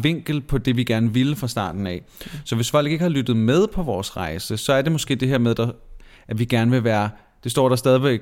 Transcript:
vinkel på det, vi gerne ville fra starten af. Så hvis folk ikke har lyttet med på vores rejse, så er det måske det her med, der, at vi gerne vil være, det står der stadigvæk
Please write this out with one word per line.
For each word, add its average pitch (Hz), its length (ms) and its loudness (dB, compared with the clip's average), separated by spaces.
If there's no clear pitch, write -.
vinkel 160 380 -2
på 143 160 -2
det, 123 200 0
vi 127 60 2
gerne 113 300 0
ville 135 220 2
fra 131 120 -6
starten 98 400 -6
af. 90 140 -8
Så - 100 -2
hvis 113 160 -2
folk 147 200 2
ikke 160 120 -2
har 180 60 2
lyttet 127 280 0
med 135 300 4
på 190 160 -4
vores 98 340 -6
rejse, 85 400 -6
så - 160 0
er 135 80 4
det 147 100 0
måske 143 240 -2
det 127 120 -2
her 135 100 2
med, 117 180 2
der, 117 160 0
at 110 120 -4
vi 120 60 0
gerne 117 260 2
vil 127 120 2
være, 107 260 2
det 120 80 -6
står 131 180 2
der 127 60 4
stadigvæk 131 460 2